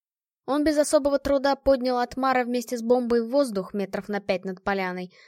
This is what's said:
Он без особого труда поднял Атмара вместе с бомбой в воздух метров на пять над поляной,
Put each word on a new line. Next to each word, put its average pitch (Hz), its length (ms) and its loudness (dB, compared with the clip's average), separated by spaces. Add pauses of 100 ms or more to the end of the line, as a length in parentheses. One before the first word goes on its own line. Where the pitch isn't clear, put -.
(460)
Он 294 180 0
без 294 140 2
особого 285 400 2
труда 277 380 2
поднял 254 420 2
Атмара 254 480 0
вместе 240 320 -4
с 226 60 -8
бомбой 240 380 2
в 226 100 -6
воздух 233 420 0
метров 196 340 -6
на 202 140 -4
пять 190 240 -4
над 185 180 -10
поляной, 185 480 -4 (160)